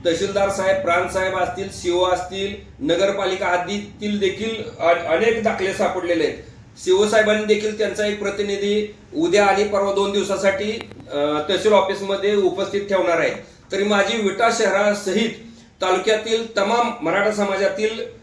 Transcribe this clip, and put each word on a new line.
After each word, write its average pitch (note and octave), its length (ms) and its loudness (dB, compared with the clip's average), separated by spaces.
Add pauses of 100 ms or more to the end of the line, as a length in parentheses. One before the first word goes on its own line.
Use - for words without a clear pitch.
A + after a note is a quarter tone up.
तहसीलदार G3 440 0
साहेब, F#3+ 340 0
प्रांत F3 260 0
साहेब F#3 280 -2
असतील, F#3+ 340 -4
सीओ F3+ 340 0
असतील, G3 500 -2 (240)
नगरपालिका F#3+ 680 0
हद्दीतील G3+ 720 -4
देखील G#3+ 440 -2 (160)
अ-, E3+ 360 2
अनेक A3 280 2
दाखले F#3+ 300 -2
सापडलेले F3 500 0
आहेत. - 140 0 (460)
सीओ F#3+ 240 4
साहेबांनी G#3+ 380 4
देखील G#3 320 0
त्यांचा G#3 300 -2
एक G#3 140 -4
प्रतिनिधी G3+ 760 -2 (200)
उद्या E3+ 300 4
आणि G3 180 4
परवा G3+ 300 0
दोन G3+ 180 0
दिवसासाठी, G3 680 0 (320)
अ, D3 60 -4 (320)
तहसील G#3 240 4
ऑफिसमध्ये G3 640 2
उपस्थित F#3+ 460 0
ठेवणार F3 360 0
आहे. C#3 140 2 (400)
तरी F#3+ 120 -2
माझी G#3 340 2
विटा G#3+ 320 2 (100)
शहरासहित G3+ 680 2 (520)
तालुक्यातील G#3+ 760 0
तमाम A3+ 340 2 (100)
मराठा G3 300 2
समाजातील G3+ 680 0 (240)